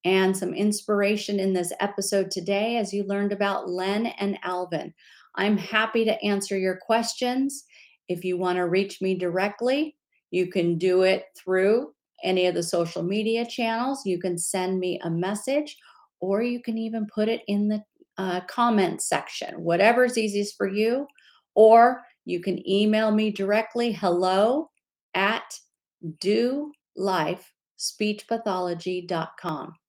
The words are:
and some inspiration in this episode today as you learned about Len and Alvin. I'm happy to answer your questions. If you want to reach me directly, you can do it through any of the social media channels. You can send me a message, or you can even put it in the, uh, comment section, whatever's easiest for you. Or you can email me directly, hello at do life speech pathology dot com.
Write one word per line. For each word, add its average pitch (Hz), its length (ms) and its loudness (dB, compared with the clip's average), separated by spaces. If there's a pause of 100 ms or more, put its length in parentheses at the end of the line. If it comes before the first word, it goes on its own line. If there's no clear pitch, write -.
and 190 320 4
some 185 180 -4
inspiration 208 840 0
in 190 140 0
this 175 260 -2
episode 196 520 -2
today 202 460 -2
as 196 160 -2
you 202 100 -2
learned 202 300 -2
about 202 360 -2
Len 196 380 -2 (120)
and 202 240 -2
Alvin. 180 500 -6 (420)
I'm 202 220 2
happy 220 480 0
to - 180 0
answer 202 340 0
your 185 200 0
questions. 247 880 -2 (440)
If 180 140 -4
you 185 140 -2
want 180 200 0
to 180 100 0
reach 196 340 0
me 190 140 0
directly, 208 800 -2 (360)
you 180 160 0
can 175 300 0
do 185 260 4
it 185 220 2 (120)
through 196 560 0 (300)
any 185 240 2
of 175 80 0
the 175 80 -2
social 170 400 -2
media 220 420 -2
channels. 233 600 -4
You 180 140 -2
can 180 180 -4
send 185 420 -2
me 180 240 -4
a 170 60 -4
message, 208 680 -2 (420)
or 196 220 -2
you 240 200 -4
can 226 160 -6
even 226 360 -4
put 214 160 0
it 226 180 -2
in 208 200 0
the, 214 160 -2 (340)
uh, 180 240 -2
comment 214 600 2
section, - 640 -6
whatever's 226 540 4
easiest 202 400 -2
for 202 100 -2
you. 226 380 0 (480)
Or 233 480 8 (240)
you 175 140 -4
can - 280 -4
email 214 440 2
me 214 200 2
directly, 220 600 0
hello 196 800 2 (440)
at 196 300 0 (760)
do 247 520 0 (240)
life 180 580 -2 (220)
speech - 520 -4
pathology 180 800 -4
dot 170 340 -4
com. 160 360 -8 (140)